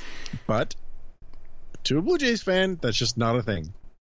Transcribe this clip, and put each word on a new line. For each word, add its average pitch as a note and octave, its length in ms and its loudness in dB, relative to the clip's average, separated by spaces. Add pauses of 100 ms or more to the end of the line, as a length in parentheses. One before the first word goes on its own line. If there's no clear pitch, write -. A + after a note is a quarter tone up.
(460)
But A2 280 2 (1080)
to C3+ 140 4
a D#3+ 40 2
Blue E4 160 4
Jays A#3+ 240 2
fan, F#3 380 4
that's A2+ 160 0
just - 220 0
not A#2 180 4
a B2 60 2
thing. F#2 300 -2 (400)